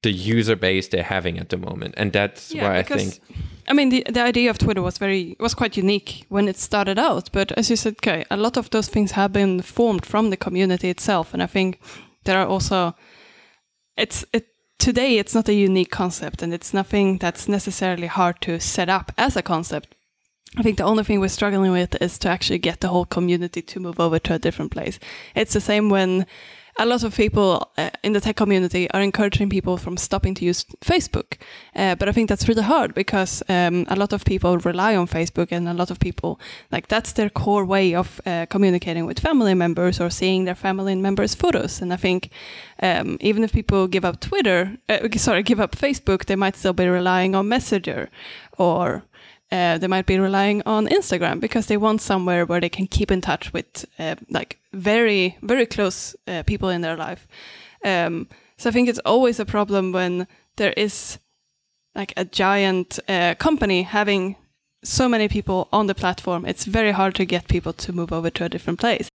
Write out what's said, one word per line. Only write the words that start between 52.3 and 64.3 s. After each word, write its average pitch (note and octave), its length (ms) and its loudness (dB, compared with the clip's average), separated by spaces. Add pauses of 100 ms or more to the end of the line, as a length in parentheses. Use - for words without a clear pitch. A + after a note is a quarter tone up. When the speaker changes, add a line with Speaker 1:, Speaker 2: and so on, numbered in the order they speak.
Speaker 2:
where F3 160 0
they F3 80 -2
can F#3+ 180 -4
keep - 240 -2
in F#3 100 2
touch - 320 -4
with, - 340 -10 (120)
uh, D#3+ 160 -6 (140)
like, - 300 -6 (140)
very, G3+ 720 2
very A#3 240 2
close, - 480 -4 (120)
uh, F3 160 -6
people F#3+ 260 -2
in F3 140 -2
their E3 140 -4
life. E3 300 -10 (580)
Um, E3+ 440 0 (300)
so A#3 100 -2
I A3+ 40 0
think B3 160 4
it's A#3+ 180 -2
always A#3+ 340 4
a G#3 60 -2
problem G3+ 460 0
when F3+ 340 -2 (300)
there G3+ 200 0
is, - 420 -4 (760)
like, G3 220 -8
a F#3 80 -2
giant, F#3+ 720 0 (100)
uh, F3 300 2
company G#3 440 2
having G3 540 0 (480)